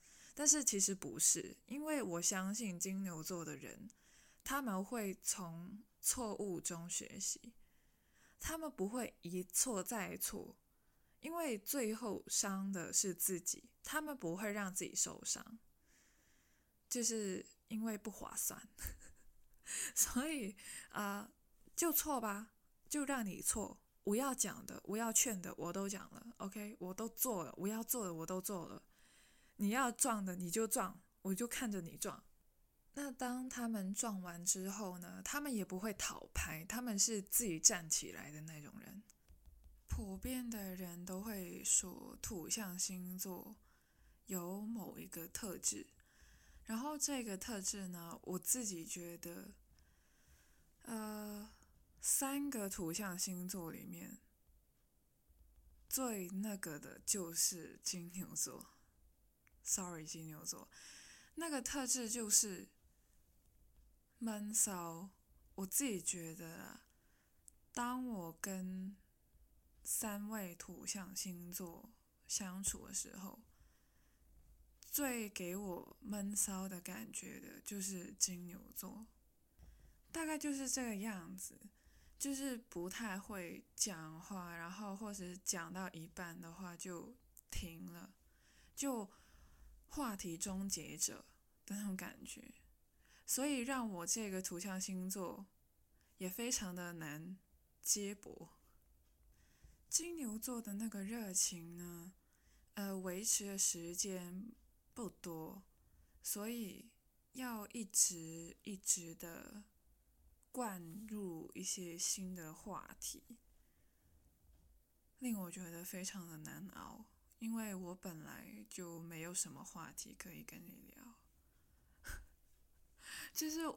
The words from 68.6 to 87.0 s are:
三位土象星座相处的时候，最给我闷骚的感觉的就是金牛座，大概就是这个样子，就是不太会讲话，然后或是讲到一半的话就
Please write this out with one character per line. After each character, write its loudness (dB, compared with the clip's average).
三 0
位 -2
土 -10
象 -4
星 -2
座 -6
相 0
处 0
的 -8
时 -2
候， -10
最 2
给 -2
我 -4
闷 -2
骚 4
的 -6
感 -8
觉 -6
的 -12
就 -4
是 -4
金 2
牛 -10
座， -8
大 2
概 4
就 2
是 0
这 4
个 0
样 -2
子， -8
就 2
是 0
不 -4
太 -2
会 -6
讲 0
话， -6
然 -6
后 -4
或 -4
是 -6
讲 0
到 -2
一 -8
半 -8
的 -8
话 -6
就 -6